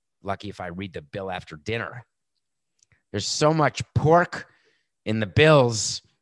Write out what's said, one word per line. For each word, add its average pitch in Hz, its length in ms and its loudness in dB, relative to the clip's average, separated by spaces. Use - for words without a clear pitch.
Lucky 98 260 -8
if 92 100 -14
I 90 100 -10
read 90 260 -10
the 85 80 -12
bill 95 280 -10
after 90 260 -10
dinner. 110 460 -8
There's 101 180 -6
so 151 240 2
much 151 300 0
pork 170 540 2
in 110 160 -2
the 107 60 -2
bills. 127 720 4